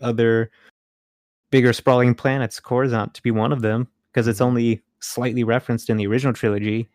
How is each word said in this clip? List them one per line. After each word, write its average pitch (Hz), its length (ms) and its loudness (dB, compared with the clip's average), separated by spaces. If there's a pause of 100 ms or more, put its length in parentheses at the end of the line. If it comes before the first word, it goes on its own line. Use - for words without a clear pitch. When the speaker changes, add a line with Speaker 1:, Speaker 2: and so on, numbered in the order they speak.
Speaker 1:
other 113 480 0 (1000)
bigger 123 240 6
sprawling 123 400 4
planets, 131 440 -4
Coruscant 123 560 -2
to - 80 -20
be 120 80 0
one 110 220 0
of 139 80 -4
them, 110 260 -2 (280)
'cause 117 120 0
it's 113 140 -2
Speaker 2:
Mm-hmm. 123 80 2
Speaker 1:
only 117 340 0 (180)
slightly 123 440 -4
referenced 117 460 -2
in 110 80 0
the 104 100 -2
original 127 240 0
trilogy, 107 640 -4